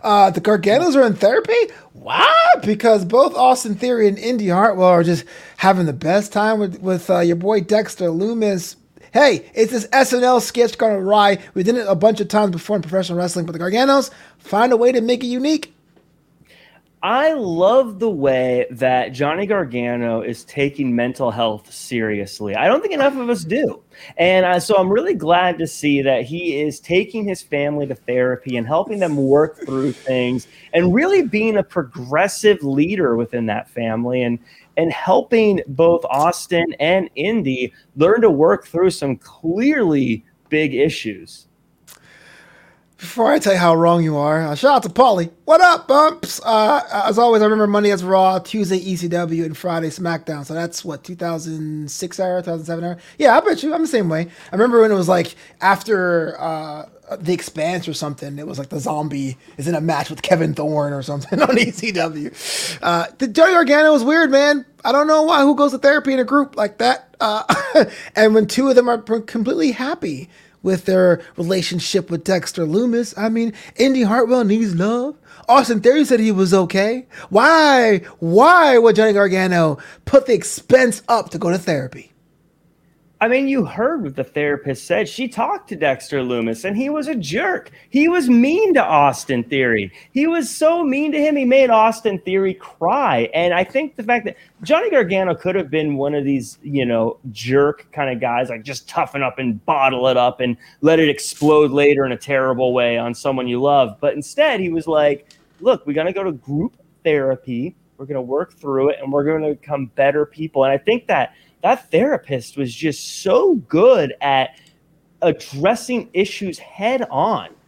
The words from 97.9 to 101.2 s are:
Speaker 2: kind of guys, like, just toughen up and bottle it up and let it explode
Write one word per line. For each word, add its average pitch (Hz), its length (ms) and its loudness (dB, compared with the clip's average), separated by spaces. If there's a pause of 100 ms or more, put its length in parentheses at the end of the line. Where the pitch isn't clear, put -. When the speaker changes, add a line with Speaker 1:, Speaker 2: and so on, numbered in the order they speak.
Speaker 2:
kind 143 180 -6
of 123 100 -8
guys, 120 300 -4
like, 113 140 -12
just 135 260 -14
toughen 143 320 -6
up 127 160 -4
and 120 300 -4
bottle 131 400 0
it 127 100 2
up 123 220 0
and 123 180 -4 (240)
let 160 160 4
it 160 100 4
explode 147 640 2